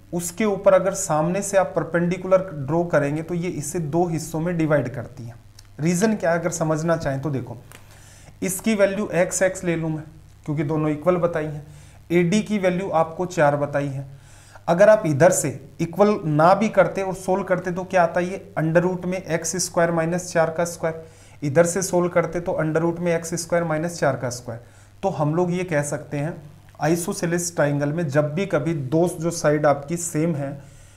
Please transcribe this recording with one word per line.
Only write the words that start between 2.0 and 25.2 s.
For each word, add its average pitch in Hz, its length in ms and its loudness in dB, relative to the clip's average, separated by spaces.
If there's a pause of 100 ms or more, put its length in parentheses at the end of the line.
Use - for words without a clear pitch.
ड्रॉ 151 280 0
करेंगे 151 360 0
तो 175 120 -6
ये 175 160 -4
इसे 147 300 -6
दो 165 260 0
हिस्सों 160 340 -4
में 170 180 -2
डिवाइड 147 320 2
करती 117 320 -12
है। 117 120 -12 (460)
रीजन 185 360 2
क्या 170 160 0
है, 170 60 0
अगर 170 140 -2
समझना 160 440 0
चाहें 135 260 -4
तो 156 80 -4
देखो, 120 260 -6 (840)
इसकी 190 320 -2
वैल्यू 196 400 2
एक्स 185 280 0
एक्स 185 220 0
ले 170 120 0
लूं 165 120 -2
मैं, 156 140 -4 (440)
क्योंकि 156 180 -2
दोनों 151 260 0
इक्वल 160 280 2
बताई 170 280 0
हैं। 147 200 -10 (460)
एडी 175 300 4
की 208 160 -2
वैल्यू 185 320 0
आपको 160 380 0
चार 147 300 4
बताई 143 300 -2
है। 135 200 -8 (600)
अगर 180 200 6
आप 214 180 6
इधर 156 260 6
से 165 160 -2 (320)
इक्वल 202 460 2
ना 156 280 6
भी 208 160 2
करते 190 320 2
और 190 120 -4
सोल्व 190 300 -2
करते 180 280 -2
तो 180 120 -6
क्या 185 180 4
आता 170 180 2
है? 175 60 0
ये 190 320 -10
under 160 240 4
root 180 220 -2
में 185 140 -4
एक्स 170 400 -4
स्क्वायर 170 340 0
माइनस 170 400 -2
चार 160 180 2
का 170 160 -2
स्क्वायर, 160 380 -6 (380)
इधर 147 240 4
से 180 160 -2
सोल्व 175 280 2
करते 170 300 0
तो 175 200 -2
under 156 220 0
root 170 180 0
में 175 140 0
एक्स 165 220 -4
स्क्वायर 170 280 -2
माइनस 165 360 -4
चार 139 160 2
का 120 140 -6
स्क्वायर। 117 300 -10 (420)
तो 196 80 0
हम 151 240 0